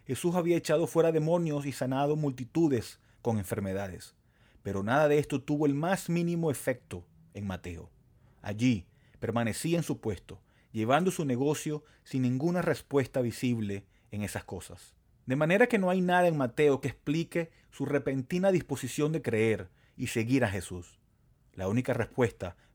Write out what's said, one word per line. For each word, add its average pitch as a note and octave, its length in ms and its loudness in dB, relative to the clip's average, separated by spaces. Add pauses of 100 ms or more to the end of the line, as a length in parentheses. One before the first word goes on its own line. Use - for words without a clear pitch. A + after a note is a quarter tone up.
Jesús E3+ 300 -2
había E3+ 200 2
echado D#3+ 300 0
fuera E3 240 4
demonios D#3 560 0
y C#3 60 -6
sanado C3+ 420 0
multitudes C#3 880 0 (220)
con A2+ 160 0
enfermedades, G2 760 -6 (480)
pero G2 200 -4
nada C#3 260 4
de D3 100 4
esto C#3+ 240 -2
tuvo D3 240 0
el C#3+ 80 2
más E3+ 340 -2
mínimo E3+ 420 0
efecto B2 560 -4 (280)
en G2+ 120 -8
Mateo. F2 440 -8 (520)
Allí G#2+ 440 0 (320)
permanecía A#2 600 -2
en D#3+ 40 0
su - 180 -4
puesto, - 400 -8 (300)
llevando C3 400 2
su F3 140 -4
negocio D3 580 -2 (220)
sin C3 180 -4
ninguna C#3+ 400 0
respuesta C#3 580 0
visible A2+ 640 -2 (260)
en G#2 120 -6
esas G2+ 220 -6
cosas. - 500 -14 (320)
De B2+ 100 0
manera F3 300 4
que A#3+ 120 2
no F#3 120 2
hay F#3 100 2
nada F3+ 280 4
en D#3+ 80 0
Mateo C#3 440 2
que C#3+ 80 -4
explique E3 640 -4 (200)
su - 140 -6
repentina C#3+ 680 0
disposición D3 600 0
de D#3+ 100 -2
creer A2 480 2 (260)
y B2+ 120 -6
seguir A#2+ 360 2
a G#2+ 40 2
Jesús. F2+ 500 -8 (540)
La F#2+ 160 -4
única A#2+ 260 0
respuesta, G#2+ 600 -2 (180)